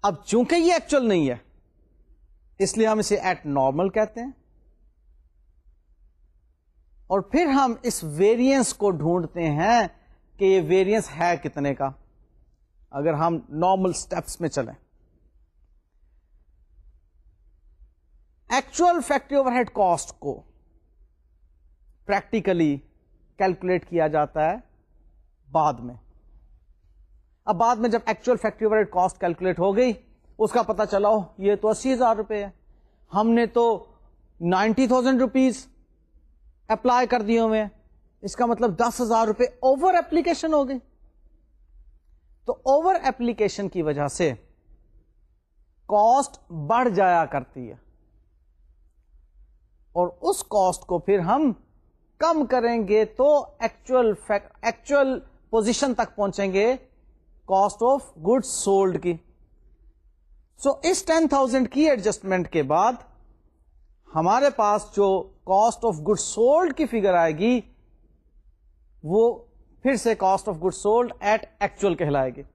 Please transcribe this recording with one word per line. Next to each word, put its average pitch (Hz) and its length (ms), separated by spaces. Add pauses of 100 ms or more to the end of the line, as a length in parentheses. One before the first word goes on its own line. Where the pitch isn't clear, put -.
اب 202 220
چونکہ 247 300
یہ 349 180
ایکچوئل 285 340
نہیں 170 220
ہے 120 60 (1200)
اس 190 180
لیے 220 100
ہم 214 120
اسے 208 180 (120)
at 170 180 (100)
normal 139 360
کہتے 214 280
ہیں، 262 100 (2750)
اور 190 120 (100)
پھر 330 240
ہم 262 260
اس - 220 (140)
variance 233 560
کو 202 180
ڈھونڈتے 165 600
ہیں 202 300 (580)
کہ 196 60
یہ 190 220
variance 190 500
ہے 175 260
کتنے 143 320
کا۔ 135 140 (1000)
اگر 147 240
ہم 165 220 (220)
normal 185 300
steps - 520
میں 165 80
چلیں، 123 240 (3750)
ایکچوئل 311 580
فیکٹری 277 300
اوور 262 140
ہیڈ 240 220
cost 180 360 (100)
کو 143 140 (1700)
پریکٹیکلی 185 680 (640)
calculate 185 500
کیا 165 180
جاتا 151 420
ہے 190 60 (920)
بعد 151 320
میں۔ 123 160 (1500)
اب 208 80
بعد 233 200
میں 226 140
جب 226 160
ایکچوئل 226 360
فیکٹری 220 240
اوور 214 120
ہیڈ 208 140
cost - 280
calculate 175 400
ہو 190 160
گئی، 247 180 (460)
اس 214 120
کا 240 120
پتہ 214 280
چلا 202 180
ہو 214 120 (180)
یہ 196 220
تو 214 80
اسی 262 240
ہزار 233 220
روپے 208 280
ہے، 196 60 (600)
ہم 214 180
نے 233 180
تو 233 160 (760)
نائنٹی 202 480
تھاؤزینڈ 254 340
روپیز 262 440 (1040)
اپلائی 247 380
کر 247 140
دیے 226 180
ہوئے 220 220
ہیں، 208 80 (540)
اس 202 120
کا 247 100
مطلب 226 340
دس 240 220
ہزار 226 260
روپے 220 180 (160)
over 277 320
application 330 600
ہو 277 140
گئی۔ 262 100 (1700)
تو 233 60 (200)
over 339 220 (120)
application 220 640
کی 175 120
وجہ 147 280
سے 165 220 (1600)
cost 226 500 (280)
بڑھ 240 280
جایا 180 300
کرتی 127 440
ہے، - 60 (2250)
اور 175 120 (140)
اس 381 280
cost 185 380
کو 175 120
پھر 196 200 (100)
ہم 269 220 (680)
کم 311 280
کریں 233 380
گے 214 160 (140)
تو 269 100 (320)
ایکچوئل 233 540 (140)
فیک-، 202 240 (100)
ایکچوئل 269 560 (320)
position 226 440
تک 226 220
پہنچیں 196 380
گے 214 200 (760)
cost 190 340
of 262 180 (240)
goods 233 240
sold 196 540
کی۔ 180 100 (1500)
سو 277 120 (180)
اس 359 160
ٹین 320 220
تھاؤزینڈ 262 440
کی 302 180
ایڈجسٹمنٹ 190 640
کے 160 120
بعد 175 300 (1120)
ہمارے 214 480
پاس 208 300 (100)
جو 202 120 (440)
cost 220 380
of 165 100 (100)
goods - 180
sold 285 500
کی 311 140
figure 202 220
آئے 165 240
گی 226 220 (1400)
وہ 185 200 (640)
پھر 269 180
سے 226 100 (100)
cost 190 280
of 156 120
goods 185 200
sold 226 280 (200)
at 214 160 (200)
actual 196 300
کہلائے 143 380
گی۔ 143 80 (120)